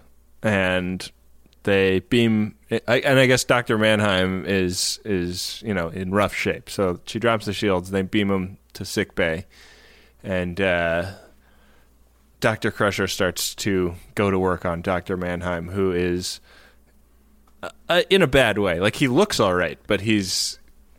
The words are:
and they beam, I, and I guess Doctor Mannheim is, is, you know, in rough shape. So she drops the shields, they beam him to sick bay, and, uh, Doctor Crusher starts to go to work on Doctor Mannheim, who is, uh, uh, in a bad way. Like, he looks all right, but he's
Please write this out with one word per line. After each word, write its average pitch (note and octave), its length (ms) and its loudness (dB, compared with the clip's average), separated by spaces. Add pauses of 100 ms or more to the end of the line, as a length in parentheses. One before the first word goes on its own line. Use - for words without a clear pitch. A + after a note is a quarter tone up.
(420)
and F#2 680 -2 (560)
they F#2+ 360 4
beam, A2 560 2 (320)
I, A#2+ 140 4
and C3+ 180 4
I C3 80 6
guess B2+ 160 4
Doctor A#2+ 340 2
Mannheim G2+ 680 2
is, F#2 580 0
is, F2+ 580 -4
you G#2+ 120 -4
know, E2+ 140 -2
in F#2 200 -6
rough G2 240 2
shape. - 340 -4
So F#2 380 -2
she - 140 -8
drops A2+ 260 0
the G#2 80 -4
shields, F#2+ 380 -2
they G2 100 0
beam G2 300 0
him F#2+ 260 -4 (160)
to - 100 -12
sick - 300 -4
bay, E2+ 320 -2 (760)
and, F2+ 360 -4
uh, F2 520 0 (1300)
Doctor A2 320 0
Crusher G2+ 360 0
starts - 460 -2
to F#2 400 -2 (220)
go G2+ 160 2
to F#2+ 80 2
work F#2 260 -2
on E2+ 160 -4
Doctor F#2 340 -2
Mannheim, F2 540 -6
who F#2+ 220 0
is, F2+ 480 -2 (1200)
uh, - 80 -12 (180)
uh, E3+ 220 2
in F#3+ 140 4
a D#3 40 6
bad B2 300 4
way. F#2 220 0
Like, G#2 160 0
he C#3+ 120 2
looks E3 320 2
all G2 140 4
right, F2 320 0
but G2+ 160 -2
he's G#2 560 -2 (420)